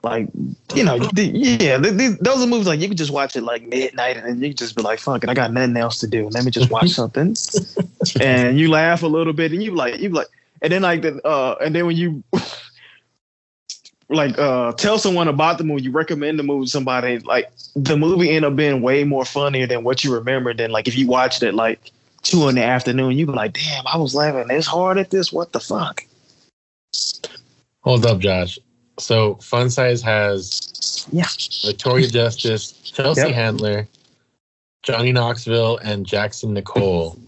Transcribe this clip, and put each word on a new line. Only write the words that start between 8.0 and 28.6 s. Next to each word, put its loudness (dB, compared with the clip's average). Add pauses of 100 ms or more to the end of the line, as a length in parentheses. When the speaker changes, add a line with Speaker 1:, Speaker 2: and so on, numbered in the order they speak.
Speaker 1:
And 4
you 4
laugh 2
a -2
little 0
bit, 0
and -2
you -4
like, -2
you -2
like, -2 (340)
and 2
then, 2
like, 0
the, -2
uh, 0
and -2
then 2
when 0
you, -2 (100)
<laughs> 2 (1700)
like, 0
uh, 2
tell 0
someone 2
about 2
the -4
movie, -2
you -4
recommend -2
the -2
movie 0
to -6
somebody, 0
like, -2 (240)
the 2
movie 4
end 2
up 0
being 2
way 2
more 0
funnier -2
than -2
what 0
you 2
remember. -2
Than, -2
like, -2
if -2
you 2
watched 2
it, 2
like, -2 (320)
two 4
in 4
the 4
afternoon, 2
you 2
be -4
like, -2
"Damn, -6
I -2
was -2
laughing 0
this 0
hard 0
at -2
this. 0
What -4
the -4
fuck?" -6 (1800)
Speaker 2:
Hold 2
up, 4
Josh. 0 (400)